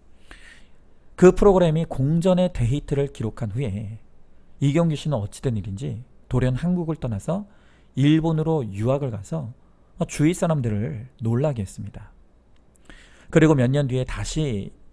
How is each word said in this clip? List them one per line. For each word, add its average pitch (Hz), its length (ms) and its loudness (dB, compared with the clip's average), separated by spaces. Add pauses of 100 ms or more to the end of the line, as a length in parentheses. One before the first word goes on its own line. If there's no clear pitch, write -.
(1160)
그 180 180 8
프로그램이 175 520 4
공전의 175 640 0
데이트를 139 640 -2
기록한 110 380 -6
후에 110 480 -6 (600)
이경규 151 360 2
씨는 143 220 -4
어찌된 110 380 -4
일인지 110 480 -8 (260)
돌연 127 260 0
한국을 165 400 -2
떠나서 147 500 -6 (500)
일본으로 156 800 2
유학을 127 380 -2
가서 113 420 -8 (540)
주위 156 260 2
사람들을 127 760 -2 (120)
놀라게 120 400 0
했습니다. - 500 -12 (1160)
그리고 156 240 6
몇 127 160 4
년 143 180 0
뒤에 127 160 -2
다시 127 680 -4 (200)